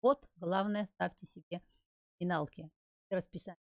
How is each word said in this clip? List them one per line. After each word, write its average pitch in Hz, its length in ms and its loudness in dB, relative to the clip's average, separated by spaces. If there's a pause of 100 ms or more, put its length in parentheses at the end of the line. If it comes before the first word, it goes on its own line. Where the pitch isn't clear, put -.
Вот, 269 240 4 (120)
главное, 196 560 0
ставьте 180 340 -4
себе 175 340 -10 (560)
пеналки. 160 540 -2 (400)
Расписание. 185 560 -6